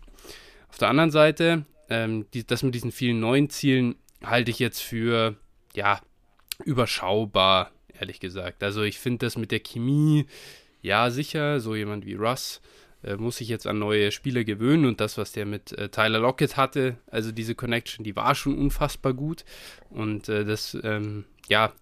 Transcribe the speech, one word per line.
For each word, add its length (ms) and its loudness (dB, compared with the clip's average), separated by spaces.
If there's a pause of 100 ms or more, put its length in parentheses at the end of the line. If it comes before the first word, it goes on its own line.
(680)
Auf 100 -20
der 100 4
anderen 220 4
Seite, 540 4 (240)
ähm, 460 -2
die, 120 -6
das 160 0
mit 120 0
diesen 180 -6
vielen 280 0
neuen 300 4
Zielen 460 2 (280)
halte 260 2
ich 80 -6
jetzt 240 -2
für, 540 0 (380)
ja, 260 2 (640)
überschaubar, 1080 2 (280)
ehrlich 220 -12
gesagt. 420 -8
Also 200 -2
ich 160 -2
finde 280 -2
das 100 -4
mit 140 -6
der 100 0
Chemie, 680 2 (560)
ja, 280 2
sicher, 500 -2
so 140 -4
jemand 320 -6
wie 80 -8
Russ, 460 -4 (420)
äh, 140 -6
muss 220 -6
sich 100 -8
jetzt 180 -6
an 120 -2
neue 340 2
Spieler 320 -2
gewöhnen 420 4
und 140 0
das, 180 -2
was 140 -6
der 140 -6
mit, 260 -10
äh, 160 -6
Tyler 320 2
Lockett 360 2
hatte, 400 0 (140)
also 220 -2
diese 220 -4
Connection, 500 -4
die 120 -8
war 180 2
schon 240 -2
unfassbar 560 0
gut 300 -6 (460)
und, 380 -6
äh, 160 0
das, 400 -4
ähm, 400 -4 (240)
ja, 340 4